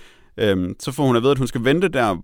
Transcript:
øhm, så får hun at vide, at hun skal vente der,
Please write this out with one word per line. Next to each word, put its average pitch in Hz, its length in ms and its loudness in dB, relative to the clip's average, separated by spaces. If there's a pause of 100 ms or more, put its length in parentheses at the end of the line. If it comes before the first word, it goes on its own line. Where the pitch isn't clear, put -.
(380)
øhm, 98 420 0
så - 120 -8
får 143 140 -2
hun 123 100 4
at 113 60 2
vide, 135 100 4
at 135 60 0
hun 131 100 -2
skal 117 160 -6
vente 165 240 2
der, 120 360 -2